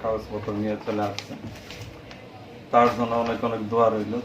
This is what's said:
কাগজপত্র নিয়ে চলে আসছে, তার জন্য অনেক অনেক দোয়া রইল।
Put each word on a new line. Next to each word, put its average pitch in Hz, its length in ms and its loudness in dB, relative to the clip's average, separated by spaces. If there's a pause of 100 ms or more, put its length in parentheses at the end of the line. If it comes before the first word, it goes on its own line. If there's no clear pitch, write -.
কাগজপত্র 107 500 -2
নিয়ে 104 220 0 (100)
চলে 107 160 0
আসছে, 101 320 -4 (1400)
তার 120 160 8 (100)
জন্য 117 180 0
অনেক 113 300 0
অনেক 107 240 -2
দোয়া 113 200 6
রইল। 107 360 0